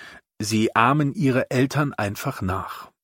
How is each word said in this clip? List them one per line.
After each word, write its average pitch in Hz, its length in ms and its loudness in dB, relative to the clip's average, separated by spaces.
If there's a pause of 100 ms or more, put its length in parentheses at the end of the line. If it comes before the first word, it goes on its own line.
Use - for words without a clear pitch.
(380)
Sie 110 380 0
ahmen 139 380 4
ihre 131 360 0
Eltern 135 440 0
einfach 104 480 -4
nach. - 500 -6 (120)